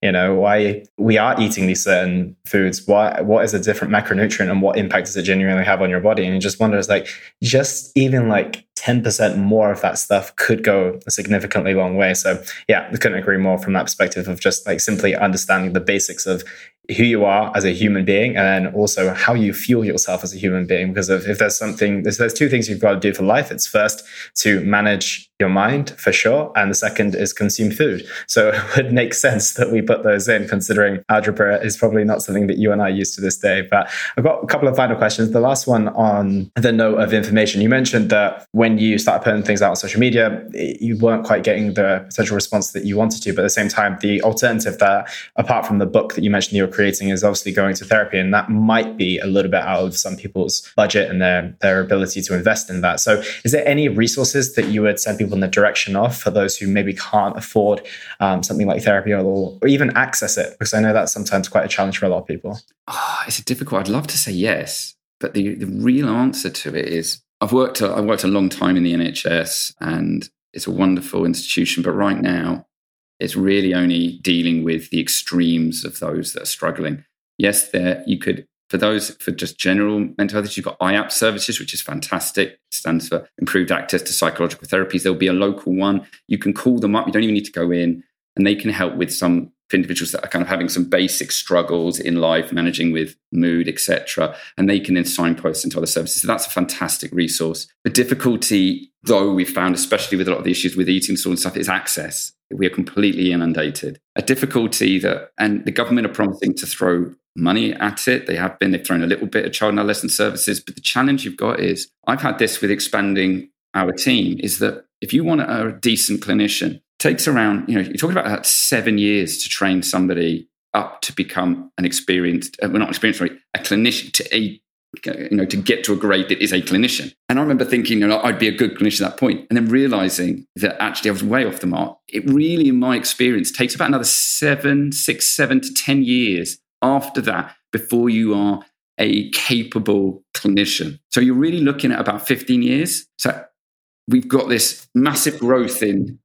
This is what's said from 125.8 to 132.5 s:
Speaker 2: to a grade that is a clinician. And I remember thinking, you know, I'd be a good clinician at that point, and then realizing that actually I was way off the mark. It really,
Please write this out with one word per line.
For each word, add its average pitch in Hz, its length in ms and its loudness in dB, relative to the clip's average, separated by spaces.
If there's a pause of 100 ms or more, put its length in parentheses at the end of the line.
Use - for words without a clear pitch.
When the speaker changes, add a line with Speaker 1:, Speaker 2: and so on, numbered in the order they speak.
Speaker 2:
to 104 100 0
a - 20 -6
grade 95 320 -2
that 98 140 -2
is - 100 -2
a 92 80 0
clinician. 107 540 -2 (160)
And 127 80 0
I 143 40 0
remember 139 220 2
thinking, 117 360 0
you 101 60 2
know, 107 140 2
I'd 113 180 -2
be 110 100 2
a 107 80 -2
good 113 200 0
clinician 104 300 0
at 90 60 -4
that - 60 -14
point, - 300 -2
and 117 80 0
then 117 120 2
realizing 104 800 0 (100)
that - 260 -2
actually 107 260 -2
I 104 40 2
was 98 120 -4
way 120 220 2
off 95 140 -6
the 92 60 -4
mark. 87 320 -2 (100)
It 117 200 -4
really, 156 400 4